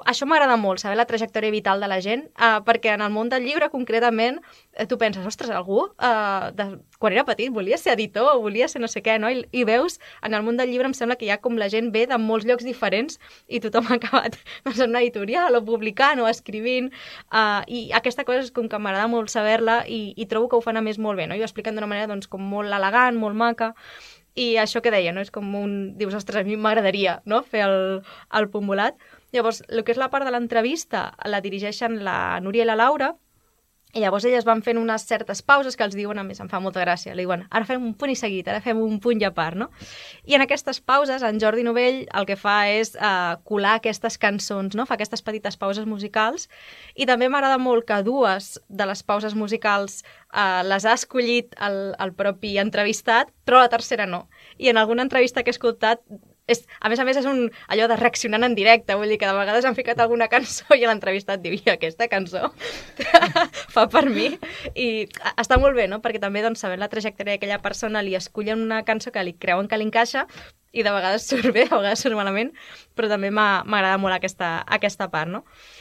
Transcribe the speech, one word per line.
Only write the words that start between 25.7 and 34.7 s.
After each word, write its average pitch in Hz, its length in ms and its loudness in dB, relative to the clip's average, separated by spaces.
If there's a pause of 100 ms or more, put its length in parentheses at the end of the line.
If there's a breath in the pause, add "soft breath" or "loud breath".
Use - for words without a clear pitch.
Dius, 196 160 -4
«Ostres, 196 300 -4
a - 20 -4
mi 208 80 -2
m'agradaria, 202 720 2
no? 220 180 0
Fer 208 240 0
el, 196 120 4 (600 loud breath)
el 214 140 2
punt 202 160 -4
volat». 202 260 0 (380 soft breath)
Llavors, 226 260 0 (100)
el 220 160 -2
que 233 80 0
és 233 80 0
la 262 80 0
part 277 160 0
de 254 80 -2
l'entrevista 240 800 -2 (180)
la 202 120 -2
dirigeixen 208 600 -4
la 180 400 -2
Núria 202 220 0
i - 20 4
la 226 140 2
Laura, 277 320 2 (840)
i 226 80 -2
llavors 202 240 0
elles 247 200 2
van 226 160 4
fent 233 160 0